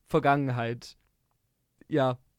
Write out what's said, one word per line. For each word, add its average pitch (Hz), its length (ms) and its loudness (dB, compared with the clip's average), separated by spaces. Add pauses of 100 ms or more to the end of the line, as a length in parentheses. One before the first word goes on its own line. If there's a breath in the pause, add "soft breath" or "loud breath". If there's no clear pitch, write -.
Vergangenheit, 135 920 0 (880)
ja, 131 300 0 (200)